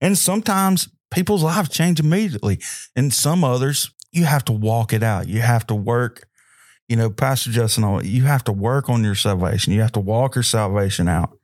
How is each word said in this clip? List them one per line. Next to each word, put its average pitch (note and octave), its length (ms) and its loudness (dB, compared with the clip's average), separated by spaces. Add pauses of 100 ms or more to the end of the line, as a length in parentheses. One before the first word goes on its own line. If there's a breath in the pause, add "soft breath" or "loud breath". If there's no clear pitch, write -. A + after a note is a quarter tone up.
And F#3 180 2
sometimes F#3+ 680 0 (220)
people's F#3 320 0
lives E3 260 0
change E3 320 0
immediately. D3+ 600 0 (360 loud breath)
And C3 160 0
some E3 320 0
others, C3+ 460 -2 (220)
you E3+ 120 0
have D3 220 2
to A#2+ 60 -2
walk A2 400 0
it A2 100 0
out. G#2 260 -2
You G#2 120 -4
have A#2 280 2
to A2+ 60 -2
work. A#2 540 -4 (600 soft breath)
You A#2 80 -2
know, A2+ 120 2
Pastor B2+ 420 0
Justin, A2 540 0
you A#2 200 0
have C#3 200 2
to A#2 80 -4
work A#2 380 -2
on A#2+ 120 2
your G#2 120 0
salvation. F#2 580 0
You G#2 80 2
have A2 120 2
to - 80 -2
walk A2 360 0
your B2+ 60 -2
salvation G2+ 680 0
out. E2+ 360 -2